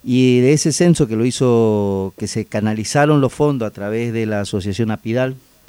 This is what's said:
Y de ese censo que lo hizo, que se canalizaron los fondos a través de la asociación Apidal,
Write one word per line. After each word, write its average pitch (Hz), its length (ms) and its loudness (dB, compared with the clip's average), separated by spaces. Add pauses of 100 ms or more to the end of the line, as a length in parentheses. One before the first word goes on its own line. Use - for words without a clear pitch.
Y 127 380 4
de 131 140 4
ese 151 180 0
censo 170 340 2
que 110 100 -4
lo 117 100 0
hizo, 107 880 0
que 101 120 -8
se 110 180 -6
canalizaron 110 760 0
los 131 140 0
fondos 139 340 -2
a - 20 -6
través 110 440 -6
de 113 100 -2
la 107 160 -2
asociación 104 500 -4
Apidal, 127 460 -4 (320)